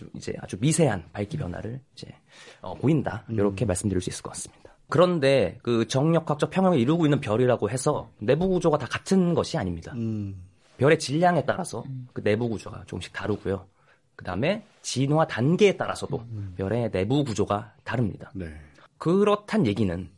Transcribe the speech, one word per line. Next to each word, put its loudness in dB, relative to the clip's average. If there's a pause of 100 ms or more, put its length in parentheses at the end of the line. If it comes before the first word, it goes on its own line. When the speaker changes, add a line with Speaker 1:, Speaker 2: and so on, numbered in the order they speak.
(180)
Speaker 1:
이제 -8
아주 -10
미세한 2
밝기 -6
변화를 -8 (140)
이제, -16 (520)
어, -10
보인다. 0
Speaker 2:
음. -2
Speaker 1:
요렇게 0
말씀드릴 0
수 -6
있을 -10
것 -12
같습니다. -16 (220)
그런데 4
그 2
정력학적 0
평형을 4
이루고 4
있는 4
별이라고 2
해서 -2 (100)
내부 2
구조가 2
다 -8
같은 2
것이 0
아닙니다. -4
Speaker 2:
음. -6 (340)
Speaker 1:
별의 4
질량에 2
따라서 -4
Speaker 3:
음. -12
Speaker 1:
그 -6
내부 2
구조가 -8
조금씩 -10
다르고요. -4 (500)
그다음에 -4 (160)
진화 0
단계에 4
따라서도 -6
Speaker 2:
음. -10
Speaker 1:
별의 -2
내부 2
구조가 -2 (100)
다릅니다. -4
Speaker 2:
네. -8 (500)
Speaker 1:
그렇단 2
얘기는 0